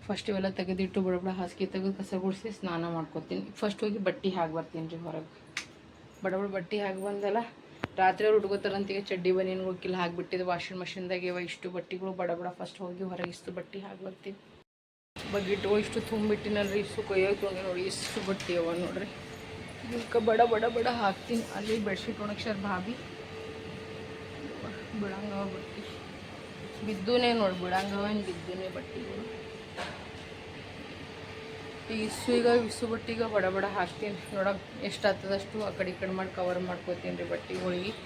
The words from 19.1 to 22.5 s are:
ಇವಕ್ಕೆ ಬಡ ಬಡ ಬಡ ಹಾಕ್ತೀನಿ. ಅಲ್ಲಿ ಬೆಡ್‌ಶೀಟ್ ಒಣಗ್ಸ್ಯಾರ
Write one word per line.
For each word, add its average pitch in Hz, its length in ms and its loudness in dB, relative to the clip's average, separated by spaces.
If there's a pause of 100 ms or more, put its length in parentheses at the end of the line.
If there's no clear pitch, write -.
ಇವಕ್ಕೆ 233 320 2
ಬಡ 220 160 8 (100)
ಬಡ 220 140 6
ಬಡ 233 220 4
ಹಾಕ್ತೀನಿ. 226 560 2 (120)
ಅಲ್ಲಿ 214 240 0
ಬೆಡ್‌ಶೀಟ್ 208 420 -2
ಒಣಗ್ಸ್ಯಾರ 208 340 -2